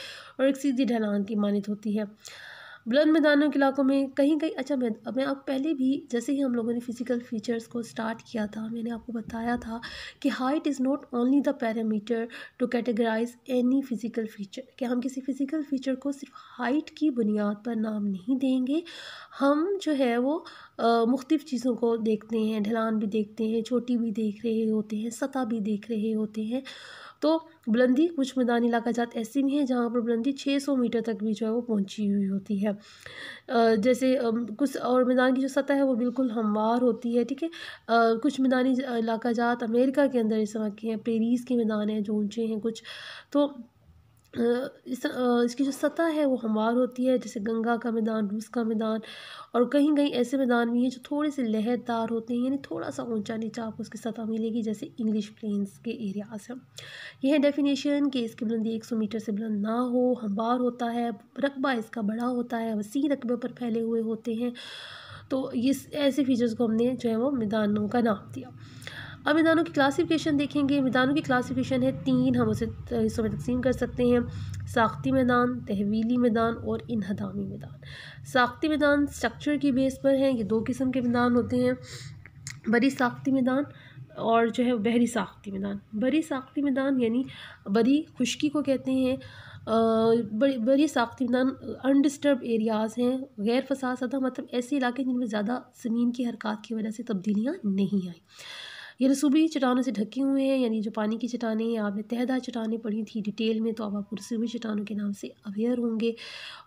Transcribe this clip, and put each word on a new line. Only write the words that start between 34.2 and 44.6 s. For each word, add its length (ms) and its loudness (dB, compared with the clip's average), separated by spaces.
कुछ 300 -2
और 280 2
मैदान 300 4
की 80 2
जो 60 0
सतह 260 0
है 80 4
वो 120 4
बिल्कुल 360 0
हमवार 500 2
होती 360 2
है। 80 4
ठीक 180 -4
है, 60 -2
अ, 760 2
कुछ 180 0
मैदानी 340 4
ज-, 60 2
इलाका 520 -2
जात 300 0
अमेरिका 440 4
के 120 0
अंदर 200 2
इस 160 0
तरह 140 -2
के 200 -6
हैं, 100 -2
प्रेरीज 440 0
के 140 0
मैदान 320 2
हैं 140 -2
जो 120 -2
ऊँचे 320 -2
हैं 140 -2
कुछ, 220 -4
तो, 300 2
अ, 320 0